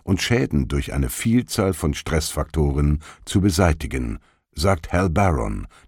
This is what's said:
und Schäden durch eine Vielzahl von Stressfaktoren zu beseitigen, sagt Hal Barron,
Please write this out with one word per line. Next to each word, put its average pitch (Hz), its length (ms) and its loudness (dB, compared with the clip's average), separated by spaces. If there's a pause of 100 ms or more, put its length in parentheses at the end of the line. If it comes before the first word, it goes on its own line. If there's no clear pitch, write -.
und 95 180 0
Schäden 117 480 0
durch 69 240 -2
eine 67 160 0
Vielzahl 113 640 0
von 76 200 -2
Stressfaktoren 73 1080 0 (260)
zu 101 160 0
beseitigen, 80 800 0 (340)
sagt 95 400 -2
Hal 90 160 2
Barron, 64 580 0 (200)